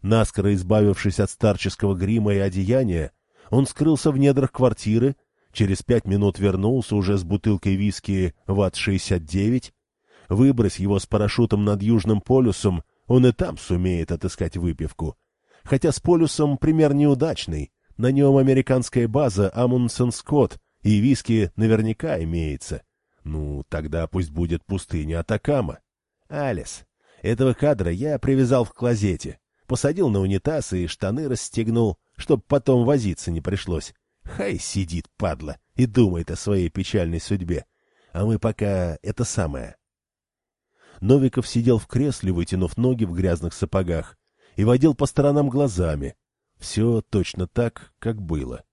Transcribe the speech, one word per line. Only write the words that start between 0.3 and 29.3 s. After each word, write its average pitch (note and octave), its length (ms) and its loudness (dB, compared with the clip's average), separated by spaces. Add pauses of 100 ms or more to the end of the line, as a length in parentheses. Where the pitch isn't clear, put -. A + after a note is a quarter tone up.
избавившись G2+ 640 2
от G2+ 100 0
старческого G2+ 640 0
грима G#2 400 0
и G2 60 2
одеяния, F#2+ 720 0 (380)
он C3+ 180 2
скрылся D3+ 440 2
в C3 60 -2
недрах C#3 340 4
квартиры, A#2+ 640 0 (380)
через F#2+ 300 0
пять A#2+ 220 0
минут G2 340 0
вернулся G2+ 560 0
уже G2+ 220 2
с F2+ 60 -2
бутылкой G2 520 0
виски F#2+ 600 -2 (100)
«Ватт G2 300 0
шестьдесят F#2 480 -2
девять». G2 500 -2 (560)
Выбрось A#2 480 2
его G2 220 0
с - 60 -6
парашютом G#2 580 0
над G#2 180 0
Южным G#2+ 380 2
полюсом, G#2 640 2 (220)
он B2+ 200 4
и B2 60 6
там - 260 -4
сумеет F2+ 540 -2
отыскать F2 460 -6
выпивку. D#2+ 580 -6 (480)
Хотя C#3 280 0
с - 80 -4
полюсом E3 580 2
пример D#3 360 4
неудачный, C3+ 800 0 (240)
на B2 160 0
нем C#3 260 6
американская C3 680 2
база G#2+ 460 0
Амундсен B2 580 0
Скотт, - 460 0 (240)
и G#2 180 4
виски A2+ 560 2
наверняка A2 680 0
имеется. D#2+ 600 -4 (400)
Ну, D2 440 -6
тогда D#2 400 -6
пусть F2 240 -4
будет E2 340 -4
пустыня E2 540 -6
Атакама. G#2+ 600 -4 (500)
Алис. C#3 560 -8 (360)
Этого A#2+ 320 0
кадра G#2 380 0
я C3 280 -4
привязал C3 440 2
в G2 80 -6
клозете, G2+ 680 -2 (260)